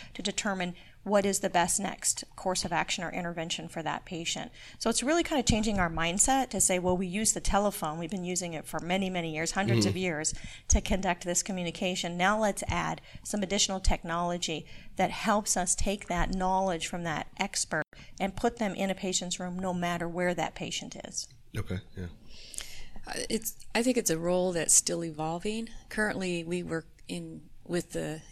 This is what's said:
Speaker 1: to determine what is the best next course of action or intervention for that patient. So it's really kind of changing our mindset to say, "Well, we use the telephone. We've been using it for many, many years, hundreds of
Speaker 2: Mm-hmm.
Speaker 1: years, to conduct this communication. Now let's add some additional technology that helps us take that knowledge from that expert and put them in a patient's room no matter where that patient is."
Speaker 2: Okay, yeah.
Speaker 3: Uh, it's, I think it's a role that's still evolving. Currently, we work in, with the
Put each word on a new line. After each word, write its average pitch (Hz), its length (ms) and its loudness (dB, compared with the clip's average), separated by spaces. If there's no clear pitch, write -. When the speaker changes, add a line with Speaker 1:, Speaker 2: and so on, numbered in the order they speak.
Speaker 1:
to 185 80 -8
determine 185 520 -2
what 202 220 4
is 196 160 2
the 190 80 0
best 175 320 4
next - 440 -2
course - 280 0
of 175 80 -4
action 165 300 0
or 160 80 -4
intervention 170 580 -4
for 165 140 -6
that 151 220 -4
patient. - 460 -6
So 220 120 0
it's 233 120 2
really 320 200 4
kind 311 180 0
of - 60 -2
changing 214 320 4
our 175 120 4
mindset 170 600 2
to 190 100 0
say, 185 180 4
"Well, 180 180 4
we 185 100 0
use 208 260 2
the 175 80 -6
telephone. 190 580 2
We've 165 120 -4
been 185 140 -4
using 180 280 -2
it 151 140 -6
for 160 140 -4
many, 185 280 0
many 170 260 -2
years, 160 180 -2
hundreds 117 340 4
of - 60 4
Speaker 2:
Mm-hmm. 175 60 -2
Speaker 1:
years, 156 360 0
to 208 120 6
conduct 185 440 0
this 175 180 2
communication. 180 760 -2
Now 196 220 6
let's 208 300 2
add 160 320 0
some 208 200 -2
additional 190 380 2
technology 175 840 2
that 185 140 4
helps 208 460 2
us 180 180 2
take - 340 2
that 175 260 2
knowledge 190 520 2
from 175 180 -4
that 156 240 -2
expert - 460 0
and 190 160 0
put 233 220 2
them 202 160 0
in 190 160 0
a 190 40 -2
patient's 185 460 -2
room 180 180 -4
no 185 140 0
matter 175 340 0
where 180 280 0
that - 200 -2
patient - 420 -6
is." - 220 -8
Speaker 2:
Okay, 95 220 -2
yeah. 92 100 -6
Speaker 3:
Uh, - 60 -8
it's, - 260 -2
I 226 80 4
think 247 140 4
it's 214 140 2
a 160 80 2
role 180 340 2
that's 165 220 4
still 170 280 4
evolving. 170 680 -4
Currently, 180 560 -2
we 175 180 -2
work 160 240 -4
in, 165 320 -8
with 170 280 -2
the 156 280 -4